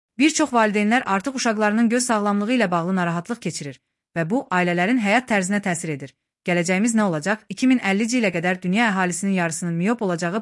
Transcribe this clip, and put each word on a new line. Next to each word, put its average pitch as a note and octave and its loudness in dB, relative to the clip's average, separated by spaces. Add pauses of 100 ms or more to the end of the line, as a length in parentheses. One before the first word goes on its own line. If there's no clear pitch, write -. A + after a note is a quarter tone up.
(180)
Bir D#4 4
çox D4 0
valideynlər G#3+ 2
artıq G3 -2
uşaqlarının A3 2
göz B3 0
sağlamlığı G#3 0
ilə A3 2
bağlı F3+ 0
narahatlıq F3 -2
keçirir D3 -8 (420)
və E3 0
bu, B3 -2
ailələrin F3+ 2
həyat A3 2
tərzinə G3+ 0
təsir E3+ -4
edir. C#3 -12 (340)
Gələcəyimiz F#3 2
nə G#3+ 4
olacaq? F#3 -2 (100)
İki B3+ 0
min C4 6
əllinci A3 0
ilə G#3+ 0
qədər F3+ -2
dünya G3+ 0
əhalisinin F#3+ 0
yarısının E3+ -2
miop G#3+ 0
olacağı F3+ -2